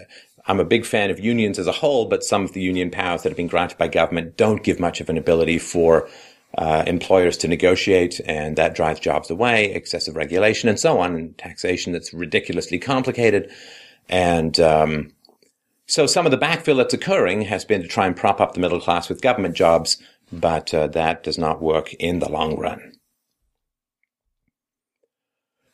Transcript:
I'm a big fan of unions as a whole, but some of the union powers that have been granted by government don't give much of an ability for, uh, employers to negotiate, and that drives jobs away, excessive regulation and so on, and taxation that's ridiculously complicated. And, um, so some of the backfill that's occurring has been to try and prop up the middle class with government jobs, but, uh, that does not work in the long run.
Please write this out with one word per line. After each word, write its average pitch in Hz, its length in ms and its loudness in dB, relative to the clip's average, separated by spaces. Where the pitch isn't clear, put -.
I'm 95 140 2
a 87 40 2
big 113 200 2
fan 104 240 0
of 90 120 -4
unions 110 380 0
as 87 100 -4
a 90 40 2
whole, 135 340 0
but 95 180 -2
some 101 200 0
of 87 80 -6
the 98 80 -8
union 90 300 -2
powers 90 320 -4
that 90 80 -2
have 78 60 -10
been 85 100 -4
granted 85 320 -2
by 85 100 0
government 85 480 -2
don't 107 280 2
give 90 160 0
much 85 200 -2
of - 80 -10
an 82 80 -2
ability 82 420 2
for, 82 500 2
uh, 78 280 2
employers 87 520 2
to 82 100 -2
negotiate, 90 760 2
and 78 300 -4
that 80 180 2
drives 80 260 -2
jobs 76 300 -2
away, 107 420 0
excessive 85 440 -8
regulation 92 520 0
and 104 100 2
so 151 200 2
on, 87 160 0
and 82 240 -10
taxation 87 540 -6
that's 82 200 -8
ridiculously 87 640 -4
complicated. 120 720 0
And, 85 520 2
um, 78 520 2
so 151 200 0
some 170 200 2
of 139 60 2
the 123 60 4
backfill 151 400 2
that's 120 160 2
occurring 107 480 0
has 98 220 -4
been 98 180 0
to 85 60 -12
try 98 180 2
and 90 100 -2
prop 101 240 0
up - 140 2
the 90 60 -4
middle 87 200 0
class 87 280 0
with 90 120 -8
government 92 340 0
jobs, 82 440 2
but, 82 420 -2
uh, 76 140 2
that 80 340 -2
does 80 160 -6
not 78 240 -2
work 78 320 0
in 87 240 -2
the 71 120 -4
long 78 260 -4
run. - 380 -8